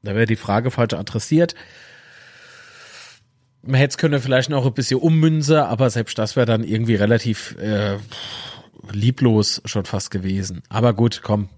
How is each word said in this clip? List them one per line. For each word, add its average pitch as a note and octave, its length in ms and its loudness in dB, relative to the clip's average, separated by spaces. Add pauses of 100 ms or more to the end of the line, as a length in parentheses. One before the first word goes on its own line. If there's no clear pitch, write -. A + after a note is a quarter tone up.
Da G2+ 120 -4
wäre A2+ 100 2
die A2 100 0
Frage A2+ 360 -2
falsch A#2 220 0
adressiert. D3+ 600 0 (2000)
Man C3 140 -4
hätt's C3+ 220 2
können D3 240 0
vielleicht B2+ 280 0
noch C#3 160 0
ein B2 80 2
bisschen C3 260 0
ummünzen, D#3 580 4
aber B2 320 2
selbst A2 280 -4
das A2 180 -2
wär B2+ 100 4
dann A2+ 180 0
irgendwie A2 320 0
relativ, A2 640 0
äh, G#2 380 -2 (920)
lieblos A2 760 2
schon G2 200 -4
fast - 260 -6
gewesen. F#2+ 580 -4
Aber A#2 240 2
gut, A2+ 300 0
komm. G#2 340 0